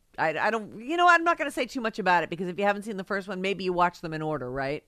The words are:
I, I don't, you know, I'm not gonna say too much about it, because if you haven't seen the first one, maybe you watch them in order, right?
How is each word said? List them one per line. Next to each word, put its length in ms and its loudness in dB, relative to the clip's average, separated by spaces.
I, 220 0
I 120 2
don't, 300 -4
you 160 -4
know, 120 6
I'm 160 6
not 140 2
gonna 120 -4
say 160 -4
too 140 -8
much 180 -4
about 240 4
it, 80 -4
because 180 -6
if 100 -8
you 60 0
haven't 180 2
seen 140 -8
the 60 -6
first 240 -6
one, 140 -8
maybe 240 -2
you 80 0
watch 280 2
them 140 -8
in 80 -4
order, 260 -4
right? 400 -4